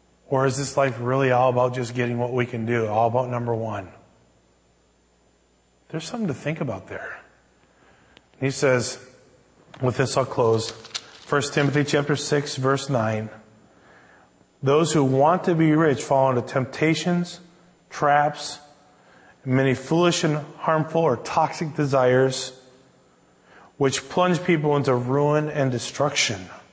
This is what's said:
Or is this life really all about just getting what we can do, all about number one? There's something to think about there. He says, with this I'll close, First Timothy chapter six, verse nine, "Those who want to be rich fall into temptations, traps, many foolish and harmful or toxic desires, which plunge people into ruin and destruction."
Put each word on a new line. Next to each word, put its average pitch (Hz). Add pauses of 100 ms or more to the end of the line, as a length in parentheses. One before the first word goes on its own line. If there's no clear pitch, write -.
(300)
Or 135
is 127
this 139
life 135
really 127
all 127
about 123
just 123
getting 120
what 120
we 123
can 117
do, 117
all 110
about 123
number 120
one? 107 (2000)
There's 160
something 226
to 131
think 151
about 107
there. - (1200)
He 135
says, 127 (760)
with 127
this 131
I'll 135
close, 113
First -
Timothy 143
chapter 143
six, 143
verse 135
nine, 110 (1300)
"Those 151
who 156
want 139
to 175
be 160
rich 151
fall 135
into 123
temptations, 160 (500)
traps, 147 (840)
many 135
foolish 170
and 151 (220)
harmful 160
or 139
toxic 156
desires, 131 (1300)
which 135
plunge 180
people 151
into 135
ruin 147
and 147
destruction." 117 (240)